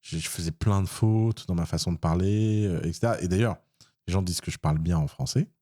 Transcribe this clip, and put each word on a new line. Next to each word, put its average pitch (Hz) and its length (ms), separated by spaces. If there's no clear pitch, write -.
je, - 160
je 80 120
faisais 82 220
plein 101 300
de 95 60
fautes 110 600
dans 92 80
ma 85 100
façon 85 260
de 85 60
parler, 104 680
euh, 85 180
et 82 80
cetera. 113 280
Et 90 60
d'ailleurs, 95 300
les 87 60
gens 95 80
disent 90 200
que - 100
je - 60
parle - 220
bien 87 180
en 78 100
français 135 400